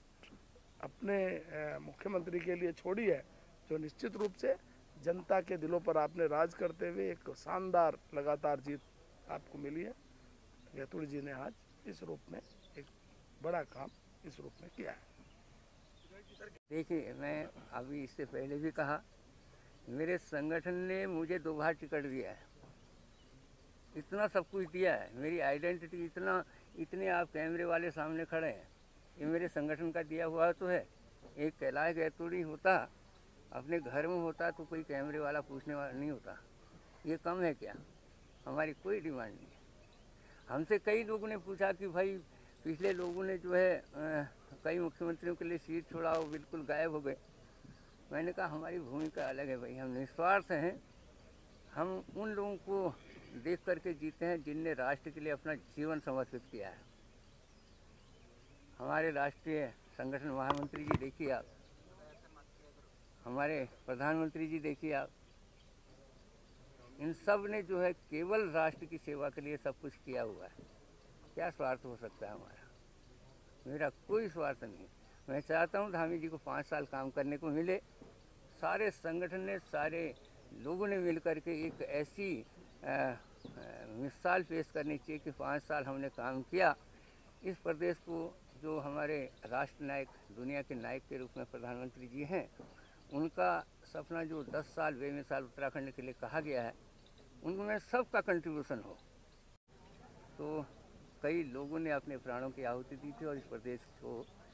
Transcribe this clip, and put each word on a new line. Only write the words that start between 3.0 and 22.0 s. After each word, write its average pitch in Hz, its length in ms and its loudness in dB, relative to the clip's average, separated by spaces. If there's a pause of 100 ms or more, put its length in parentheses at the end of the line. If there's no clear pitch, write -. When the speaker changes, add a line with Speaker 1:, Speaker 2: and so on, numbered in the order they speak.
Speaker 1:
है 151 180 6 (460)
जो 156 80 0
निश्चित 156 380 -4
रूप 208 180 2
से 269 220 4 (480)
जनता 180 380 4
के 175 160 0
दिलों 165 220 4
पर 165 180 6
आपने 156 300 4
राज 160 260 6
करते 170 360 0
हुए 190 220 2
एक 170 240 -6
शानदार 170 600 6 (180)
लगातार 147 440 4
जीत 143 200 -4 (520)
आपको 151 260 -8
मिली 147 260 -4
है। 226 100 -6 (840)
गहतोड़ी 147 320 -4
जी 143 140 -4
ने 143 100 -6
आज 135 220 -6 (340)
इस 185 160 -10
रूप 165 160 -6 (120)
में - 80 -8 (380)
एक 139 80 -14 (580)
बड़ा 165 180 0
काम 135 280 -8 (360)
इस 147 140 -14
रूप 139 120 -12 (100)
में 175 160 -14
किया - 140 -6
है। - 80 -10 (1700)
Speaker 2:
देखिए, 151 420 -2
मैं 147 340 -4 (260)
अभी 135 300 -4
इससे 135 220 -8
पहले 135 320 -4
भी 156 140 0
कहा, 147 300 0 (880)
मेरे 160 280 0
संगठन 160 560 -2
ने 185 340 0
मुझे 170 320 0
दो 156 140 -2
बार 156 200 2
टिकट 147 320 -2